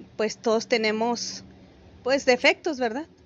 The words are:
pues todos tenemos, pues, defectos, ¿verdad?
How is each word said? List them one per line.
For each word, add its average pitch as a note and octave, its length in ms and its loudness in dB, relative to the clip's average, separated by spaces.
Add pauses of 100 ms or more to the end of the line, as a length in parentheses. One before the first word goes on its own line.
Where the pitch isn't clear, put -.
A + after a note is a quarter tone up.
(160)
pues A3 220 -2
todos A3+ 300 0
tenemos, A3 760 -2 (600)
pues, C4 220 0
defectos, C4+ 540 2
¿verdad? B3+ 280 -4 (180)